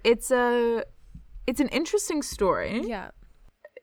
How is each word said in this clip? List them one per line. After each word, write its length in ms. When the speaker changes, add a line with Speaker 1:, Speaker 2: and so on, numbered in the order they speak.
Speaker 1:
it's 260
a, 520
it's 140
an 100
interesting 520
story. 680
Speaker 2:
Yeah. 240